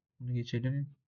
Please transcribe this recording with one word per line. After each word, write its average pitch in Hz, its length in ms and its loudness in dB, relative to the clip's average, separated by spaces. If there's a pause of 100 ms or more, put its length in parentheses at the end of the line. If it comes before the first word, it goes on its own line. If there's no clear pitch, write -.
(200)
bunu 123 140 -2
geçelim. 123 600 0 (120)